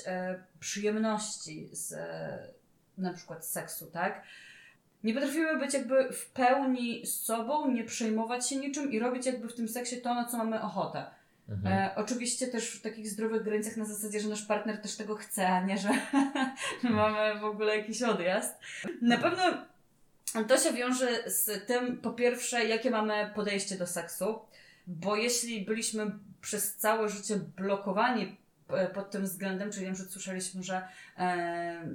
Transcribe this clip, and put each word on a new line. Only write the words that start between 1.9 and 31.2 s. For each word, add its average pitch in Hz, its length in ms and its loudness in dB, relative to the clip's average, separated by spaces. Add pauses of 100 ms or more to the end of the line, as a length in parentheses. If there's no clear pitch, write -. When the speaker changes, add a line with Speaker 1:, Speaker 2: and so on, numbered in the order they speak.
Speaker 1:
e, 165 540 -8 (500)
na 185 160 -2
przykład 160 320 -12
z - 60 -6
seksu, 160 400 -8
tak? 180 300 -2 (840)
Nie 226 100 2
potrafimy 285 460 2
być 277 140 0
jakby 262 400 4
w - 160 -10
pełni 254 760 4
z - 160 -4
sobą, 254 500 2
nie 226 120 2
przejmować 226 640 0
się 277 60 -2
niczym 277 360 -2
i 220 80 0
robić 247 260 0
jakby 254 240 -2
w - 60 -12
tym 226 120 -2
seksie 247 340 -6
to, 240 140 0
na 240 100 0
co 240 120 -4
mamy 220 240 0
ochotę. 170 440 -2 (440)
Speaker 2:
Mhm. 107 240 2
Speaker 1:
E, 190 220 4
oczywiście 240 520 -2
też 240 240 -2
w - 100 -12
takich 214 280 -6
zdrowych 214 340 0
granicach 214 340 0
na 214 80 -2
zasadzie, 208 340 -4
że 208 100 0
nasz 208 160 -2
partner 208 360 0
też - 140 -6
tego 214 200 -4
chce, 196 320 0
a 185 180 4
nie, 196 120 2
że 190 120 2 (540)
<laughs> 262 400 -2
mamy 214 560 4
w 208 40 -4
ogóle 214 340 2
jakiś 214 260 -4
odjazd. 196 540 2 (440)
Na 240 140 8
Speaker 2:
Mhm. 339 200 4
Speaker 1:
pewno 359 300 2 (840)
to 262 100 8
się 302 160 6
wiąże 247 560 0
z 196 360 -2
tym, 247 320 0
po 220 140 -2
pierwsze, 240 540 2
jakie 226 260 2
mamy 214 440 2
podejście 196 420 -2
do 180 100 -2
seksu, 185 520 -2 (480)
bo 180 280 0
jeśli 233 500 0
byliśmy 214 460 0 (300)
przez - 340 -2
całe 220 340 2
życie 196 260 -4 (220)
blokowani, 202 800 0 (320)
e, 185 180 2
pod 190 240 -6
tym 196 120 -2
względem, 190 480 -2
czyli 190 160 -6
na 190 60 -2
przykład 185 200 -8
słyszeliśmy, 185 500 -6
że, 185 240 -4 (300)
e, 170 760 -2